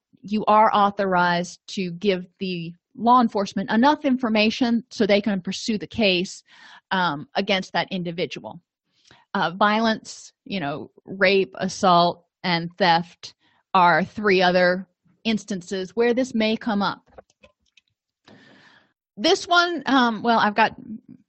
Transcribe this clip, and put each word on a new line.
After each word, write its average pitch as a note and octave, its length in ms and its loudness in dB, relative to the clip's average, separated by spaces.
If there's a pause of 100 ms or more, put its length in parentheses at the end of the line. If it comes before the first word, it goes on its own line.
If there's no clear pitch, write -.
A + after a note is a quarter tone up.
(200)
you G#3 260 -4
are G#3+ 260 4
authorized F3+ 920 0
to F#3 260 -8
give F3+ 340 -2 (120)
the F3 340 -8 (220)
law A#3+ 260 4
enforcement G3+ 500 -2
enough C#4+ 340 2
information A#3 840 0
so - 140 -2
they G3+ 160 2
can G3+ 200 -2
pursue G3+ 380 -6
the D#3+ 80 -10
case, F#3+ 580 -2 (480)
um, F3 420 -2
against F#3+ 380 -2
that E3+ 180 -2
individual. E3+ 720 -8 (720)
Uh, E3+ 160 -2
violence, G#3+ 800 -2 (120)
you G3 160 -8
know, C#3+ 300 -8 (140)
rape, F#3+ 540 2
assault, F3 640 2 (200)
and E3+ 340 -2
theft, F3 560 0 (400)
are F3 300 4
three G3+ 380 0
other F3+ 440 2 (380)
instances G3 720 -6
where A#3 200 0
this C4 200 -2
may A3 220 0
come G3+ 260 -2
up. - 280 -6 (2000)
This D#4+ 300 0
one, F4 400 0
um, A#3+ 360 0
well, A3+ 160 2
I've G#3 160 0
got - 200 2 (540)